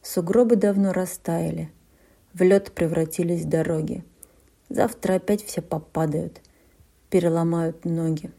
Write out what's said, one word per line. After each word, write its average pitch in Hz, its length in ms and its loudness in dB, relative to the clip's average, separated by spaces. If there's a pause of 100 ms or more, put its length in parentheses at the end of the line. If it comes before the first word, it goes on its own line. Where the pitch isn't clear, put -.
Сугробы 220 540 2
давно 196 380 2
растаяли, 165 760 -4 (600)
в 180 80 -2
лёд 196 300 4
превратились 165 760 -2
дороги. 160 580 -2 (680)
Завтра 196 460 0
опять 202 280 -2
все - 180 -8
попадают, 160 800 -6 (680)
переломают 165 760 0
ноги. 165 540 -2